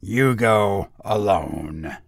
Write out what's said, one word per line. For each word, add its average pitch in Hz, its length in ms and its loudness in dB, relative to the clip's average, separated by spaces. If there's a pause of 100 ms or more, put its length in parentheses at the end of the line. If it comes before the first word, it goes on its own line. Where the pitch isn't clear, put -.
you 127 340 2
go 104 540 2 (160)
alone. 80 920 -2 (120)